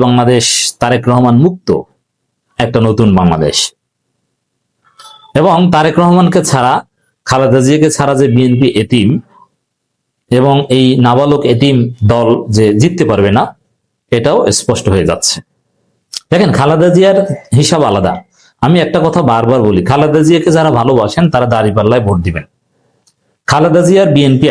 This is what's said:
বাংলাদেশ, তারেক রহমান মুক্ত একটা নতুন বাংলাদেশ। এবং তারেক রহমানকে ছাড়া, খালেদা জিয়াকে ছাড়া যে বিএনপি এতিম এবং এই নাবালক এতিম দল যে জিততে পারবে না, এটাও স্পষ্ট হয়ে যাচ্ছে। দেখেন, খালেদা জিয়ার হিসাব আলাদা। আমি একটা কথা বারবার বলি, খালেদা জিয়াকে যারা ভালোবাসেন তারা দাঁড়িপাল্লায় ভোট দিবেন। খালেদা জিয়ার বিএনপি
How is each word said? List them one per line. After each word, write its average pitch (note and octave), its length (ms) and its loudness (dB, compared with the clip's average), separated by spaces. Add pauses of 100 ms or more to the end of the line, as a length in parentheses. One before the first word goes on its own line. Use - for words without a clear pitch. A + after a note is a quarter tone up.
বাংলাদেশ, A#2+ 400 2 (360)
তারেক B2 300 -2
রহমান B2 340 2
মুক্ত F3+ 240 -4 (920)
একটা A#2+ 200 -2 (100)
নতুন A2 200 2 (100)
বাংলাদেশ। D#2+ 380 0 (1800)
এবং E3+ 160 2 (180)
তারেক D#3 280 0
রহমানকে F3 380 2 (100)
ছাড়া, C3 240 0 (520)
খালেদা C3 380 0
জিয়াকে D3+ 320 2
ছাড়া C#3 240 -2
যে C#3 140 2
বিএনপি B2+ 340 0 (140)
এতিম A2 260 0 (1200)
এবং C3 240 2 (220)
এই C3 100 2 (200)
নাবালক C#3+ 360 0 (100)
এতিম C3+ 240 0 (360)
দল A#2 160 0 (280)
যে A2 80 2 (160)
জিততে E3+ 300 0
পারবে G2+ 280 0
না, C#3+ 40 0 (720)
এটাও C3 260 0 (200)
স্পষ্ট - 360 -4
হয়ে F2 160 0
যাচ্ছে। - 260 -6 (960)
দেখেন, F3 280 0
খালেদা D#3 380 2
জিয়ার F#3+ 220 2 (400)
হিসাব D3 320 0
আলাদা। F#2+ 220 -2 (500)
আমি D#3 220 2
একটা - 220 -4
কথা E3 140 -2 (100)
বারবার A#2 380 0
বলি, F#2+ 120 0 (100)
খালেদা D3+ 360 0
জিয়াকে E3 300 2
যারা D#3+ 220 0
ভালোবাসেন A#2+ 540 0
তারা B2 220 0
দাঁড়িপাল্লায় G#2+ 520 0
ভোট G2+ 200 0
দিবেন। D#2+ 180 -6 (1040)
খালেদা D#3+ 400 2
জিয়ার F#3+ 260 2
বিএনপি C#3 360 2